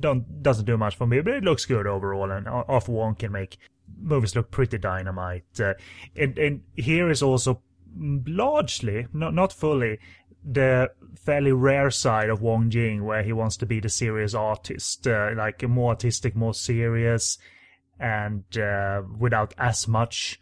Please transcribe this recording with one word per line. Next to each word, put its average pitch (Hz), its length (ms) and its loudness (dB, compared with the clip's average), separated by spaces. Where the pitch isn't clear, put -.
don't, 143 420 0
doesn't 117 240 4
do 113 120 2
much 104 180 0
for 123 100 -2
me, 123 160 4
but 220 120 0
it 269 100 -2
looks 160 220 2
good 107 200 0
overall, 98 460 -2
and 101 160 -6
Ar-, 120 200 -4
Arthur 123 260 0
Wong 110 220 0
can 107 160 -6
make 98 260 -6
movies 139 340 0
look 120 160 -2
pretty 120 260 0
dynamite. 92 840 -6
Uh, 98 140 0
and, 143 220 0
and 147 240 0
here 160 340 2
is 143 120 2
also 131 400 2
largely, 147 1160 -2
not, 156 220 -4
not 185 200 2
fully, 123 460 0
the 131 460 4
fairly 143 360 2
rare 135 400 4
side 110 380 2
of 107 120 0
Wong 113 280 2
Jing, 110 360 0
where 107 180 -2
he 113 100 -2
wants 110 240 0
to 120 80 -2
be 110 140 -2
the 107 100 -4
serious 107 440 -2
artist, - 760 -4
uh, 107 280 2
like, 107 320 -4
more 120 240 2
artistic, 113 440 -2
more 113 180 0
serious, 117 840 0
and, 107 580 -4
uh, 101 460 0
without 113 400 0
as 117 300 0
much - 540 -2